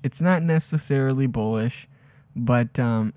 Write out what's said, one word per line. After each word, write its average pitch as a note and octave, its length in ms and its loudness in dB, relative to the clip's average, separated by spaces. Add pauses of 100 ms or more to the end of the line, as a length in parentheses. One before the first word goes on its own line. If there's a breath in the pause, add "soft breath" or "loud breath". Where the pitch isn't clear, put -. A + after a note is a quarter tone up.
It's - 180 -6
not F3 220 2
necessarily C#3 840 0
bullish, A2+ 600 -2 (460 soft breath)
but, A#2+ 460 0
um, A2+ 360 0